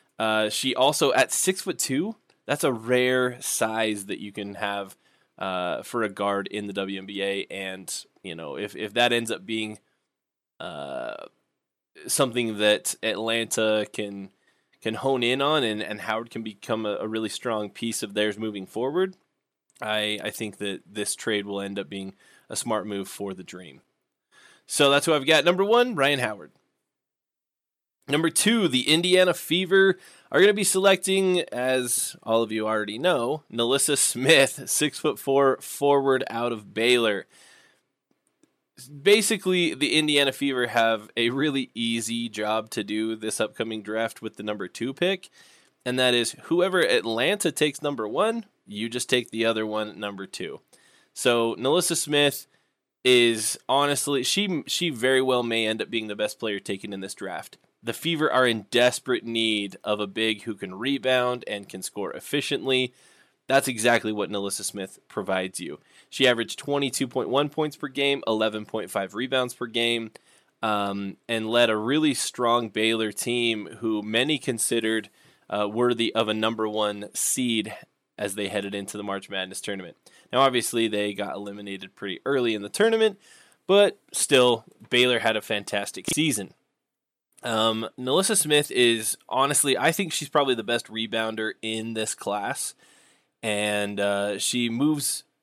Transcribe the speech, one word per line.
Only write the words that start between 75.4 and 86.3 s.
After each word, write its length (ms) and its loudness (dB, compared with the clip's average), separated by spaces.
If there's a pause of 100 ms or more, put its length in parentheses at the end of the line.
uh, 200 -2
worthy 440 2
of 140 2
a 60 2
number 320 0
one 460 -2
seed 600 -2 (420)
as 180 -4
they 140 -4
headed 260 -6
into 220 -8
the 80 -8
March 240 -8
Madness 320 -8
tournament. 380 -10 (340)
Now, 80 4
obviously, 480 2
they 240 -2
got 220 -8
eliminated 600 -12
pretty 300 -8
early 300 2
in 80 -4
the 80 -10
tournament, 480 2 (480)
but 320 6 (140)
still, 520 4 (240)
Baylor 300 4
had 180 2
a 60 -4
fantastic 720 -6
season. 400 -2 (880)